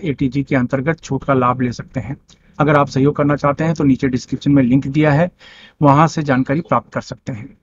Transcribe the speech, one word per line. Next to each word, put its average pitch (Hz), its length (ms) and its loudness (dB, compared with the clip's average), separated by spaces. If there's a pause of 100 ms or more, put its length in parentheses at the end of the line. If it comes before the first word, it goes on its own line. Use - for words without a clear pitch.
एटीजी 139 400 -2
के 143 120 -2
अंतर्गत 135 440 -2
छूट - 240 -6
का 139 100 0
लाभ 123 280 0
ले 123 100 -2
सकते - 280 -10
हैं। 107 180 -8 (420)
अगर 147 160 4
आप 143 120 2
सहयोग 143 280 0
करना 147 200 0
चाहते 143 280 -2
हैं 165 100 0
तो 156 100 -4
नीचे 135 240 2
description 127 440 -4
में 139 120 4
link 131 240 2
दिया 151 240 2
है, 165 200 2 (500)
वहां 147 260 6
से 151 160 -4
जानकारी 139 380 0
प्राप्त - 320 -2
कर 120 80 -6
सकते - 320 -12
हैं। 104 300 -16